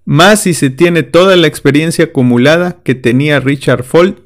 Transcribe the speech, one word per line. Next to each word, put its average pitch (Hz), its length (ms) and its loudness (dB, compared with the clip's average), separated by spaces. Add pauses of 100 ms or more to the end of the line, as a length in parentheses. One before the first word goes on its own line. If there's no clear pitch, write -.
más 185 380 2
si 175 120 -2
se 139 160 -2
tiene 165 320 0
toda 180 340 2
la 165 100 2
experiencia 151 600 -2
acumulada 139 760 0
que 131 120 -2
tenía 131 440 -2
Richard 131 460 -2
Fuld 180 300 0 (120)